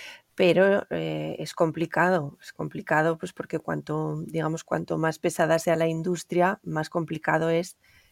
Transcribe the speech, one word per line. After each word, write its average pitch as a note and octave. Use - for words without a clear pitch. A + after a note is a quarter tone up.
pero, F#3
eh, D#3
es -
complicado, E3
es -
complicado, D#3
pues, F3+
porque -
cuanto, D#3
digamos, D#3+
cuanto E3
más D#3+
pesada E3
sea E3
la E3
industria, F3
más D#3
complicado E3
es E3+